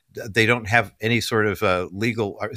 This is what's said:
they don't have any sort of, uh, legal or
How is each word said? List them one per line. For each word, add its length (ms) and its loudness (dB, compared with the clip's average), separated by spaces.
they 320 0
don't 220 0
have 240 2
any 200 0
sort 240 0
of, 160 -2
uh, 300 2
legal 500 -4
or 160 -6